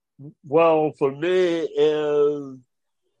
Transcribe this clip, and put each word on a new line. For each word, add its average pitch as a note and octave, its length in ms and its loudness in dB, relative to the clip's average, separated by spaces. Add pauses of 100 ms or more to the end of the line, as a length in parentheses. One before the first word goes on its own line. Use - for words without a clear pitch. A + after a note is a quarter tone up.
(440)
Well, D#3 480 2
for C#3 180 -2
me E3+ 540 -2
is D3 920 0 (640)